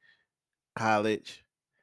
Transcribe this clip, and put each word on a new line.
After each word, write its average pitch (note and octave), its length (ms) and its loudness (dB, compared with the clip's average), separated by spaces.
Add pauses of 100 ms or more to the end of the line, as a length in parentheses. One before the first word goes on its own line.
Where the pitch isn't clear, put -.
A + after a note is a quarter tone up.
(760)
college. G#2+ 680 0 (400)